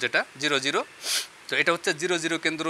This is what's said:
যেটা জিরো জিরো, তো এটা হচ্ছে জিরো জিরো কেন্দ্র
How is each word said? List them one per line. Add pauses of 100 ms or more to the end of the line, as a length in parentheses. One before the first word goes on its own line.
যেটা (220)
জিরো
জিরো, (680)
তো
এটা
হচ্ছে (100)
জিরো
জিরো
কেন্দ্র